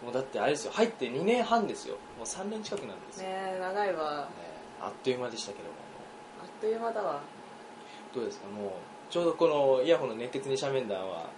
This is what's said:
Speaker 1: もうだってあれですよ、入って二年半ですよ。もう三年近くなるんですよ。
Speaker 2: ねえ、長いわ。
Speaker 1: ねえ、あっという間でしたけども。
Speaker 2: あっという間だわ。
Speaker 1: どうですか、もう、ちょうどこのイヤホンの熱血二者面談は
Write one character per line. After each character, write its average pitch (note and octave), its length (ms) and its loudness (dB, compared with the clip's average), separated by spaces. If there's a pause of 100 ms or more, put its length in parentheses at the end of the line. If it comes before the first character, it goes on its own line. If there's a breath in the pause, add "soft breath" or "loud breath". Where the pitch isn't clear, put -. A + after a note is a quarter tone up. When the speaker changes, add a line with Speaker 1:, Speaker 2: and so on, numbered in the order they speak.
Speaker 1:
も A#2+ 80 -6
う - 20 -6
だ B2+ 60 4
っ C3+ 40 0
て A#2+ 160 -4
あ G#2 60 4
れ C3+ 60 6
で D3 60 4
す - 80 -4
よ、 C3 80 -4
入 A3 120 8
っ A3+ 60 2
て B2 180 -2
二 C3+ 160 0
年 A#3 180 6
半 A3 240 4
で - 80 -2
す - 120 -10
よ。 - 80 -4 (220)
も A#2 60 -8
う - 20 -6
三 F#3+ 240 -4
年 A3 140 -4
近 G#3 140 -4
く G3+ 80 -4
な F#3 80 -8
る F3+ 60 -10
ん - 80 -14
で - 60 -14
す F#3 80 -10
よ。 F#3+ 80 -6
Speaker 2:
ね F#3+ 280 -2
え、 - 20 -2
長 F#3+ 260 2
い F#3+ 80 2
わ。 D3+ 280 0
Speaker 1:
ね C#3 60 -6 (140)
え、 - 420 -12
あ F#2 40 -2
っ G2+ 40 -4 (120)
と C3 60 4
い B2+ 40 6
う B2 60 0
間 B2 100 -2
で A2+ 80 -8
し - 80 -6
た G2+ 80 -8
け - 60 -10
ど - 60 -10
も。 - 40 -8 (720)
Speaker 2:
あ - 40 -12
っ - 20 -14 (140)
と G#3+ 60 0
い A3 60 4
う A3+ 60 0
間 A#3 120 0
だ A3 100 -2
わ。 D#3 180 0 (920 loud breath)
Speaker 1:
ど B2+ 80 -2
う A2+ 40 0
で G2+ 60 -2
す - 80 -12
か、 G2+ 100 -12
も G#2 180 -4
う、 F#2+ 40 -4 (400)
ち E3 60 2
ょ F3 40 4
う F3 40 4
ど D#3+ 80 6
こ E3 140 6
の C#3 360 8
イ D3+ 60 4
ヤ E3 80 10
ホ D3+ 80 2
ン B2 40 2
の A2 60 -4
熱 A#2+ 240 -6
血 C3+ 100 -4
二 C3+ 80 4
者 C#3 120 2
面 C3 180 2
談 F#2+ 220 -2
は E2 160 -4 (120)